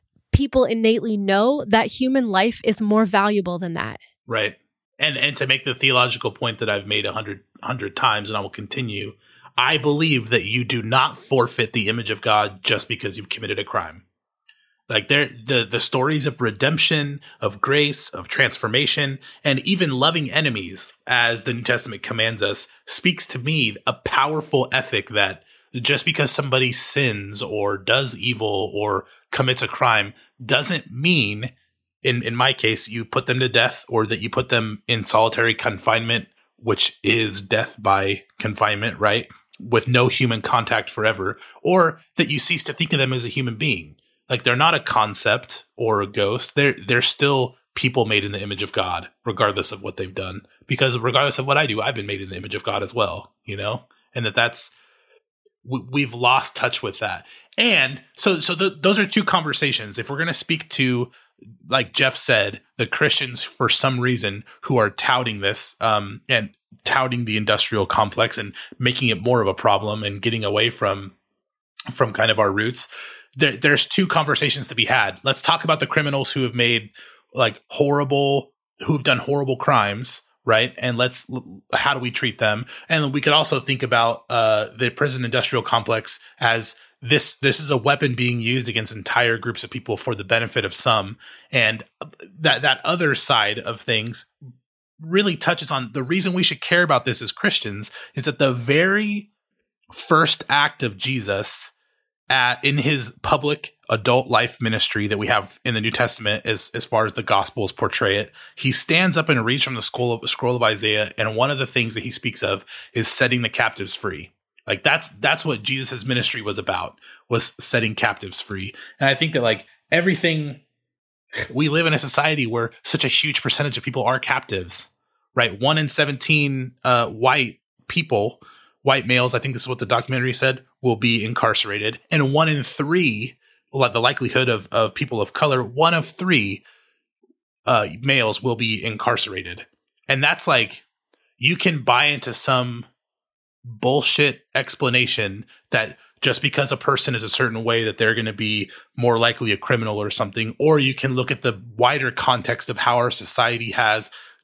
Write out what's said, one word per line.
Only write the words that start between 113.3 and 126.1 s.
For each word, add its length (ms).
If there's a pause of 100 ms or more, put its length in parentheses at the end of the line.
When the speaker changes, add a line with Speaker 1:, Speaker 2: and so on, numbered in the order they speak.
Speaker 2:
the 80
captives 440
free. 380 (340)
Like, 160
that's, 280
that's 340
what 180
Jesus's 420
ministry 380
was 160
about, 400 (300)
was 240 (100)
setting 320
captives 460
free. 340 (240)
And 100
I 60
think 200
that, 80
like, 240 (260)
everything, 680 (920)
we 140
live 180
in 80
a 60
society 480
where 240 (100)
such 220
a 40
huge 340
percentage 360
of 60
people 180
are 160
captives, 680 (480)
right? 240
One 180
in 80
seventeen, 840 (100)